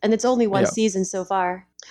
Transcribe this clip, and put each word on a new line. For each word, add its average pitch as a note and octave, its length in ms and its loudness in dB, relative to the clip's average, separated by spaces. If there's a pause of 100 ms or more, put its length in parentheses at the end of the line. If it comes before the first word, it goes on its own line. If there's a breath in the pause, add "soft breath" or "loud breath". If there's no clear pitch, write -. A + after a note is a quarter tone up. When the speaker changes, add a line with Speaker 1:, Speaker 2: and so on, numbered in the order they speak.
Speaker 1:
And G3+ 100 2
it's A3+ 140 0
only A#3+ 200 2
one G3 180 2
Speaker 2:
Yeah. G3 40 0
Speaker 1:
season G3+ 380 0
so F#3 180 -6
far. F#3 420 -2 (240 loud breath)